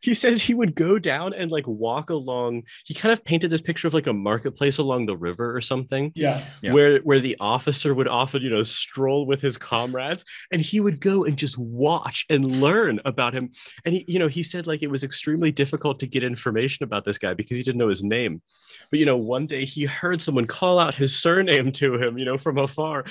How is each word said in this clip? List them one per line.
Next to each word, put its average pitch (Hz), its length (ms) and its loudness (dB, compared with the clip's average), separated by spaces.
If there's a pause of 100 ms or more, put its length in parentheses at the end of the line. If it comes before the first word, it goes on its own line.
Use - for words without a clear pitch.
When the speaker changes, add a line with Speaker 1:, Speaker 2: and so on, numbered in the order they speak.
Speaker 1:
he 240 140 2
says 240 260 2
he - 140 2
would 220 200 2
go 185 240 4
down 170 360 -2
and, 175 160 -4
like, 151 160 -2
walk 117 420 -2
along. 123 540 -4 (240)
He 151 80 -10
kind 220 180 2
of 220 100 0
painted 165 280 2
this 160 100 0
picture 165 260 -4
of, 151 60 0
like, 156 140 2
a 123 80 2
marketplace 113 640 0
along 131 260 0
the 101 140 -2
river 87 360 -4
or 123 60 -4
something. 135 540 -2
Speaker 2:
Yes. 139 480 -2
Speaker 3:
Yeah. 110 100 0
Speaker 1:
Where, 143 280 8
where 139 200 4
the 127 180 -4
officer 127 540 0
would 127 160 0
often, 131 320 0
you 131 80 -4
know, 110 140 2
stroll 135 640 -2
with 135 160 0
his 135 160 -2
comrades, 127 680 -4 (260)
and 170 120 0
he 202 180 0
would 190 200 2
go 196 260 2
and 147 100 0
just 135 220 -4
watch 123 720 -2
and 135 320 2
learn 156 420 4
about 120 300 0
him. 127 160 -6 (340)
And 170 100 2
he, 185 140 -2
you 180 100 0
know, 165 100 2
he 160 140 -4
said, 170 240 -8
like, 156 160 -4
it 147 80 -4
was 139 140 -4
extremely 156 480 0
difficult 139 480 0
to 131 60 -4
get 120 180 -2
information 123 600 -2
about 104 200 -4
this 101 140 -2
guy 92 160 -2
because 113 240 -6
he 127 40 -6
didn't 127 160 -2
know 117 120 2
his 95 120 -2
name. 104 380 -2 (500)
But, 151 100 2
you 156 40 6
know, 135 140 4
one 123 280 -2
day 139 200 -6
he 143 180 -6
heard 170 380 -4
someone 127 240 0
call 180 320 2
out 160 160 2
his 135 240 0
surname 165 540 4
to 135 240 0
him, 120 200 -2
you 131 80 -6
know, 131 140 -2
from 139 200 -2
afar. 143 520 -2